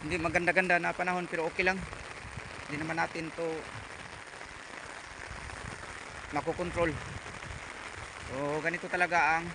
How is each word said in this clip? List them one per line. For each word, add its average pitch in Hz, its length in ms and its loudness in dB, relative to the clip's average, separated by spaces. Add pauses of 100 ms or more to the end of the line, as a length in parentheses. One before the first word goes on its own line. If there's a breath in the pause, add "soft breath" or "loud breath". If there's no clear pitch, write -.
hindi 165 160 0
maganda-ganda 175 560 6
na 170 160 4
panahon, 180 400 2
pero 165 160 2
okay 180 160 0
lang. 190 160 6 (880)
Hindi 151 160 -2
naman 160 160 0
natin 165 320 0
to 165 160 -2 (3000)
makokontrol. 165 560 2 (1400)
So, 143 320 0
ganito 170 320 0
talaga 165 480 6
ang 170 160 -4